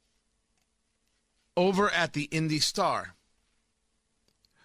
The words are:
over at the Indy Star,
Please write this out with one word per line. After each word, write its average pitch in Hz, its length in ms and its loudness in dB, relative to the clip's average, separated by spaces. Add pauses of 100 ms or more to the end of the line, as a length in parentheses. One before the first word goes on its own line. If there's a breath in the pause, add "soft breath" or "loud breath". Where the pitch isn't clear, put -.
(1600)
over 190 340 4
at 170 220 0
the 151 140 -4
Indy 156 340 -2
Star, 117 560 -2 (1500 soft breath)